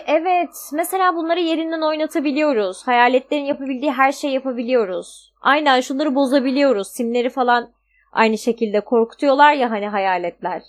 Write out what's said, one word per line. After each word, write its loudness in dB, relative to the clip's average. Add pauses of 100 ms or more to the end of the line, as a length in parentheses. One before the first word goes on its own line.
Evet. -2
Mesela -2
bunları -2
yerinden -2
oynatabiliyoruz. -2
Hayaletlerin 2
yapabildiği -4
her 2
şeyi -4
yapabiliyoruz. -4
Aynen 4
şunları -2
bozabiliyoruz. 2
Simleri -2
falan 0 (400)
aynı 2
şekilde 0
korkutuyorlar 4
ya 0
hani -4
hayaletler. -4